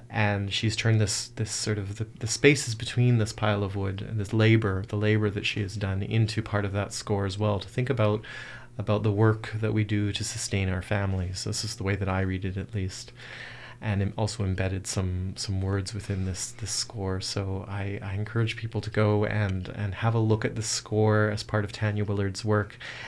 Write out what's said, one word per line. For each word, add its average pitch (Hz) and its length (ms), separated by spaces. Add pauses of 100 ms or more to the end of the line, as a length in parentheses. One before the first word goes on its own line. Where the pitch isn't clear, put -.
(100)
and 101 420
she's 107 240
turned 113 240
this, - 360
this 107 140
sort 104 280
of 101 180
the, 110 100 (140)
the 113 60
spaces 139 480
between 120 440
this 107 140
pile 104 320
of 98 100
wood 98 280
and 107 180
this 98 140
labor, 110 540
the 104 80
labor 107 340
that 98 160
she - 140
has 98 140
done, 98 280
into 113 400
part 104 240
of 95 60
that 101 200
score 98 320
as 95 140
well, 104 200
to - 100
think 123 220
about, 107 300 (580)
about 107 240
the 107 80
work 110 480
that 110 140
we 110 100
do 104 300
to - 100
sustain - 460
our 92 140
families. 95 640
This 104 200
is 104 120
the - 60
way 98 140
that 95 140
I 95 100
read 92 240
it, 95 140
at - 160
least. - 380 (640)
And 101 220
im-, 101 160
also 107 260
embedded 95 440
some, 92 500
some 95 240
words 95 320
within 98 320
this, 92 280
this - 180
score. 95 500
So 95 480
I, 98 340
I 95 120
encourage 110 420
people 110 240
to - 80
go 104 380
and, 101 420
and 101 280
have 117 180
a 117 40
look 110 280
at 110 100
the 110 60
score 107 680
as 104 120
part 107 200
of 101 100
Tanya 104 300
Willard's 101 400
work, 104 360 (300)